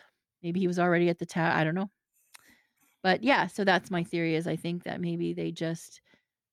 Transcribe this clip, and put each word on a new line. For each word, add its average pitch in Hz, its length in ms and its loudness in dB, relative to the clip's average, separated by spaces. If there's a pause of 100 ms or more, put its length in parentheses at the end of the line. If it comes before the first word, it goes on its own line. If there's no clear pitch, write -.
(420)
maybe 175 180 -2
he 180 80 2
was 180 120 0
already 175 300 4
at 170 100 -2
the 170 60 -6
ta-, 165 300 0
I 160 80 2
don't 156 120 0
know. 196 140 -4 (1120)
But 190 200 2
yeah, 220 240 4
so 202 180 -4
that's 185 260 2
my 175 120 0
theory, 170 320 0
is 165 120 -2
I 160 100 -2
think 170 280 -6
that - 160 -8
maybe 170 320 -2
they 165 200 -6
just, 165 480 -8 (520)